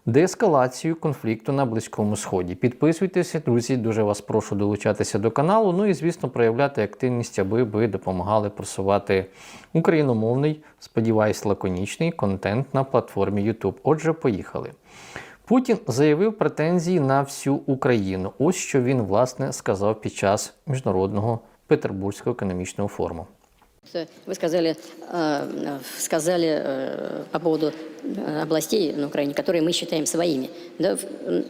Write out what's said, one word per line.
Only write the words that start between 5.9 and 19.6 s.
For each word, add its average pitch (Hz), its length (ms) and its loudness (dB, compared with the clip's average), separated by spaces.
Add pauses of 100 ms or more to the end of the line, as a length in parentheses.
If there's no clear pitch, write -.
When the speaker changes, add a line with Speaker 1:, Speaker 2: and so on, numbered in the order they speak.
Speaker 1:
звісно, 151 360 -2
проявляти 120 540 2
активність, 120 560 -2
аби 104 240 2
ви 107 240 2
допомагали 98 640 0
просувати 98 760 0 (480)
україномовний, 147 880 2 (160)
сподіваюсь, 110 680 2
лаконічний 98 640 -2
контент 101 640 -2
на 135 100 2
платформі 101 680 0
YouTube. 101 320 -2
Отже, 156 300 2
поїхали. 110 580 -4 (760)
Путін 247 320 2 (100)
заявив 151 500 4
претензії 170 640 0
на 135 220 4
всю 139 340 -2
Україну. 113 840 0
Ось 175 160 2
що - 260 0
він, 127 200 2
власне, 123 520 0
сказав 104 480 -2